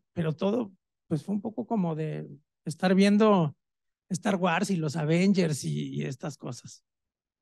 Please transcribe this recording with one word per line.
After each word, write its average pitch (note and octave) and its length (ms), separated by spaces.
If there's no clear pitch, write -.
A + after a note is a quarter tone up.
Pero D#3+ 220
todo, G#3 380
pues, D3+ 160
fue G3 100
un G#3 60
poco A3+ 260
como F3 280
de D3+ 340
estar F#3 300
viendo G3+ 600
Star F3+ 280
Wars F3 340
y F#3+ 60
los D#3 200
Avengers E3+ 680
y, D3 300
y D3 80
estas D3 340
cosas. - 480